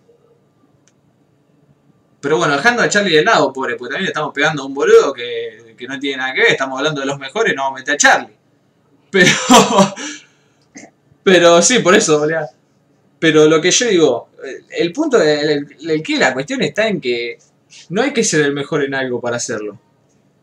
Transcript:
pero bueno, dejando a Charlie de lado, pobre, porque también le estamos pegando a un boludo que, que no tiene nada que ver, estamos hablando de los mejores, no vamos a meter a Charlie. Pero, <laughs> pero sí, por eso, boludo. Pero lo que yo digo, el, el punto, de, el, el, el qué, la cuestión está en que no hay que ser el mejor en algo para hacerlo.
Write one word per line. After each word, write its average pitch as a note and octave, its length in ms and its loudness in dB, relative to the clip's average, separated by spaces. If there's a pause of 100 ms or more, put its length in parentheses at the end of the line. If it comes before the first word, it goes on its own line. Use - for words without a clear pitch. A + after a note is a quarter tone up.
(2250)
pero D3+ 160 0
bueno, D#3+ 180 0
dejando A#3 280 0
a D#3 60 0
Charlie G3 260 0
de D3+ 80 4
lado, F3 280 2
pobre, B2+ 240 -6
porque A#2+ 180 -12
también F3+ 120 -6
le D#3+ 40 -4
estamos D3 240 -6
pegando C#3+ 300 -2
a - 20 -10
un C3+ 80 -10
boludo D3 400 4
que, A#2 640 -10
que B2 100 -16
no C3+ 100 -10
tiene C#3 200 -6
nada C3 160 -6
que F#3 80 0
ver, A#3 100 4
estamos C3+ 260 -4
hablando D3 240 -4
de C3+ 60 -4
los C#3+ 100 -6
mejores, C#3+ 380 -4
no C#3 80 -6
vamos C3 140 -4
a C3 40 -16
meter D3 140 -4
a - 20 -8
Charlie. C3 380 2 (760)
Pero, F3 220 4
<laughs> - 640 2 (1300)
pero E3+ 380 6
sí, A#3+ 180 2
por F3 160 4
eso, D3+ 240 2
boludo. D3+ 280 -4 (720)
Pero D#3 280 6
lo D#3+ 140 4
que F3 100 2
yo B3 160 0
digo, D#3 420 2 (140)
el, B2 260 -16
el E3+ 240 -4
punto, D4 240 0
de, D3+ 240 2
el, D3+ 80 -2 (300)
el, D#3+ 100 -12
el D#3 140 -2
qué, D4+ 140 -4
la E3 160 0
cuestión A#3 280 -6
está G3+ 260 -2
en F#3 140 -4
que A#2+ 360 -6 (520)
no F#3 120 -2
hay C#4 120 -2
que A#3 100 0
ser D#3 180 0
el C#3+ 120 0
mejor C#3+ 300 -4
en C#3 120 -6
algo C3 240 -4
para A#2+ 180 -6
hacerlo. G#2+ 420 -10 (640)